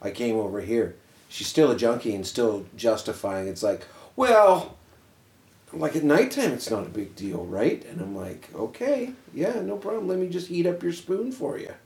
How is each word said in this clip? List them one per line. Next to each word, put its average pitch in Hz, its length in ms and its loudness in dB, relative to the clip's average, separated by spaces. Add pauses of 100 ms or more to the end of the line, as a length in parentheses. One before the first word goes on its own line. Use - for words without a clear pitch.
I 101 100 -6
came 113 260 -2
over 101 260 -2
here. 104 340 0 (320)
She's - 200 -8
still 156 220 6
a 113 60 2
junkie 117 380 0
and 98 120 -6
still 107 380 0 (120)
justifying. 104 680 -2
It's 95 160 -6
like, 101 200 0 (320)
"Well, 214 600 6 (920)
like, 160 260 -2
at 151 80 2
nighttime, 208 480 4
it's - 180 -6
not 101 160 -2
a - 20 -14
big 98 260 -8
deal, 90 300 -6
right?" 98 400 0
And - 160 -10
I'm 98 160 -6
like, 92 380 -10
"Okay, 254 580 -2 (220)
yeah, 208 260 -2
no 196 160 -6
problem. 202 320 -6
Let 185 100 -2
me 180 100 -2
just 175 200 -6
heat 170 180 0
up 175 160 0
your 175 120 0
spoon 214 360 -4
for - 280 -6
you." - 160 -12 (120)